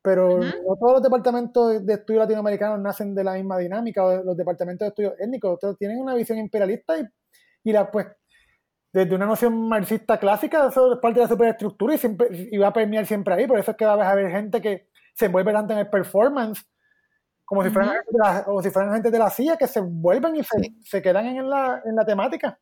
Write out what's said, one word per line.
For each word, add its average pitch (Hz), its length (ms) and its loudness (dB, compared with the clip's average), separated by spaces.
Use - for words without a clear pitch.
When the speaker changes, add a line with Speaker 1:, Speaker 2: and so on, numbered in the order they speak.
Speaker 1:
Pero 185 360 4
Speaker 2:
Ujú. 180 80 2
Speaker 1:
no 190 360 -4
todos 240 140 4
los 262 80 4
departamentos 240 800 0
de 208 100 0
estudio 220 260 0
latinoamericanos 208 580 0
nacen 202 360 -6
de 196 100 -2
la 190 100 -2
misma 190 240 -6
dinámica, 190 460 -4
o 185 60 4
de 185 140 0
los 180 120 -4
departamentos 180 500 -4
de - 40 -2
estudio 202 280 -4
étnicos. 202 380 -4
Otros 196 200 -6
tienen 208 220 -6
una 262 160 -6
visión 226 240 -4
imperialista 214 600 -4
y, 311 40 -6
y 220 80 0
la, 202 180 2
pues, 208 160 -4
desde 185 220 2
una 190 120 0
noción 226 420 0
marxista 214 500 0
clásica, 262 500 2
eso 254 260 4
es 240 60 -10
parte 233 180 2
de 240 80 6
la - 20 -4
superestructura 220 680 0
y 294 40 0
siempre, 233 300 0
y 226 80 -4
va 196 100 4
a 202 40 0
permear 214 340 0
siempre 202 280 -2
ahí. 214 140 2
Por 240 100 4
eso 208 140 -2
es 214 40 -6
que - 80 -2
va 214 100 4
a 208 180 2
haber 196 180 2
gente 208 320 -4
que 202 260 -6
se 226 100 0
envuelve 185 260 2
tanto 214 200 0
en 214 80 -2
el 202 100 -4
performance, 220 760 0
como 196 200 0
si 220 60 2
fueran 208 200 2
Speaker 2:
Ujú. 226 80 -2
Speaker 1:
agentes 226 160 -8
de 240 60 4
la, 196 240 2
o 190 80 0
si 190 80 -2
fueran 190 220 0
agentes 220 200 0
de 226 60 2
la 226 120 4
cia, 302 260 0
que 294 100 0
se - 140 -2
envuelven 185 560 0
y 294 80 -2
se, 214 180 -2
Speaker 3:
Sí. - 220 -10
Speaker 1:
se 196 180 -4
quedan 190 240 2
en 262 240 -6
la, 269 340 -2
en 220 120 -4
la 220 100 2
temática. 220 560 -2